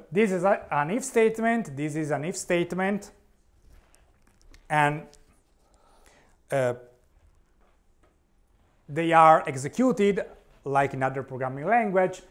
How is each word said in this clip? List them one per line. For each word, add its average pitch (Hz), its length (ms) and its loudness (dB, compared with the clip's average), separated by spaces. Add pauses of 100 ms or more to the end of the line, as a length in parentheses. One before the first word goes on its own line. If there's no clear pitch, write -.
(120)
this 196 200 2
is 180 120 -2
a, 196 260 0
an 147 220 -2
if 262 140 -4
statement, 226 720 0
this 147 180 -6
is 156 160 -4
an 143 140 -4
if 185 100 -6
statement, 180 760 -4 (1600)
and, 151 340 0 (1500)
uh, 127 220 -2 (2250)
they 165 240 -2
are 160 340 8
executed 202 800 0 (380)
like 139 300 0
in 131 100 -4
other 131 200 -4
programming 131 420 -10
language. 190 640 0